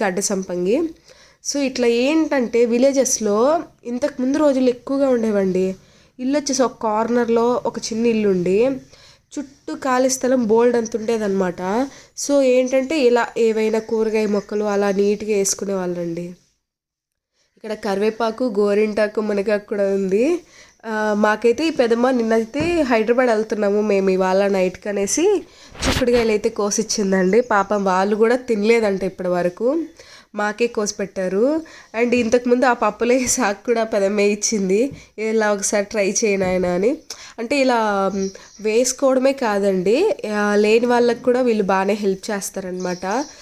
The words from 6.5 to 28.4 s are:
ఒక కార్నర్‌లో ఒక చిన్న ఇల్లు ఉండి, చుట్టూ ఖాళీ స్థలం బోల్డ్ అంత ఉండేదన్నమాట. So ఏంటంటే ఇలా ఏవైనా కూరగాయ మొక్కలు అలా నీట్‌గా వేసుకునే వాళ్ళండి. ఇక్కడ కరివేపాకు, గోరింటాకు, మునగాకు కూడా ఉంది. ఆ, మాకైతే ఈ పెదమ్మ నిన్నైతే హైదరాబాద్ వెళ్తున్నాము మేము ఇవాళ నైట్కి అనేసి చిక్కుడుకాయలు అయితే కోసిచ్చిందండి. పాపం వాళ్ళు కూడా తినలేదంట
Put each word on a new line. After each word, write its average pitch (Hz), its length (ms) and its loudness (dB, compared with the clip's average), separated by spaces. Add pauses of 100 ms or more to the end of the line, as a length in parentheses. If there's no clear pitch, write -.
ఒక 254 200 -2
కార్నర్‌లో 233 840 0
ఒక 233 120 -4
చిన్న 226 280 -4
ఇల్లు 220 220 2
ఉండి, 190 420 2 (680)
చుట్టూ - 360 -12
ఖాళీ 262 340 0
స్థలం 254 380 0
బోల్డ్ 233 300 4
అంత 226 200 -2
ఉండేదన్నమాట. 196 640 -2 (540)
So 285 240 0
ఏంటంటే 262 580 2
ఇలా 240 280 4 (120)
ఏవైనా 220 400 0
కూరగాయ 220 480 -2
మొక్కలు 208 380 -2
అలా 202 260 0
నీట్‌గా 202 400 0
వేసుకునే 196 440 -2
వాళ్ళండి. 175 600 -6 (1200)
ఇక్కడ 220 160 -10
కరివేపాకు, 220 720 -2
గోరింటాకు, 208 760 0
మునగాకు 208 460 -2
కూడా 202 180 -2
ఉంది. 196 560 0 (460)
ఆ, 214 320 -2
మాకైతే 220 480 2
ఈ 330 40 2
పెదమ్మ 240 400 2
నిన్నైతే 254 720 0
హైదరాబాద్ 240 460 2
వెళ్తున్నాము 214 540 0
మేము 196 280 2
ఇవాళ 185 360 2
నైట్కి 190 420 -2
అనేసి 208 560 0 (420)
చిక్కుడుకాయలు 240 440 2
అయితే 214 180 0
కోసిచ్చిందండి. 202 920 0
పాపం 208 440 0
వాళ్ళు 196 320 0
కూడా 226 200 2
తినలేదంట 214 680 0